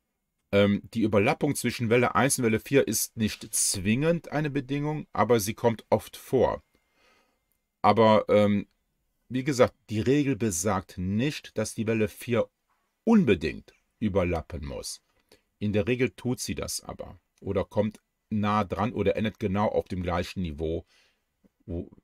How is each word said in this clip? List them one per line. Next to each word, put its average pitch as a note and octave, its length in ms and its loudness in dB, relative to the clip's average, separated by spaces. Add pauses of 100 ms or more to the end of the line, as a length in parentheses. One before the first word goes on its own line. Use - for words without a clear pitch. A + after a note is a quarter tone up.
(520)
Ähm, G2+ 300 4 (120)
die A2+ 80 -2
Überlappung A2 520 2
zwischen A#2+ 360 -4
Welle A#2+ 240 4
eins B2 240 2
und C3 60 0
Welle A2 160 2
vier - 280 2
ist - 280 -4
nicht - 380 -4
zwingend C3 800 0
eine D3+ 180 -4
Bedingung, C#3+ 640 -4
aber A2 280 2
sie G#2 140 -4
kommt A2+ 360 0
oft - 260 -2
vor. E2+ 460 0 (1200)
Aber, G#2+ 460 6
ähm, G#2 380 4 (640)
wie B2+ 160 -4
gesagt, B2+ 300 2 (160)
die G#2+ 100 -2
Regel C3+ 360 2
besagt F#2+ 640 -2
nicht, G#2 580 -4
dass A2+ 180 -4
die A2 120 -6
Welle A2 220 0
vier A2+ 400 -2 (560)
unbedingt A2+ 680 2 (280)
überlappen F2 640 -2
muss. - 360 -12 (560)
In G#2 140 -4
der G2+ 140 0
Regel B2 240 0
tut - 300 -6
sie - 140 -6
das - 260 -8
aber - 400 -14 (200)
oder F#2+ 240 -4
kommt G#2+ 360 -2 (280)
nah G#2 360 0
dran F#2 280 -4
oder F#2+ 240 0
endet G#2+ 220 -4
genau G#2 300 -2
auf - 200 -2
dem F2+ 140 -6
gleichen F2 400 -4
Niveau, D#2+ 440 -6 (800)
wo, - 240 -8 (140)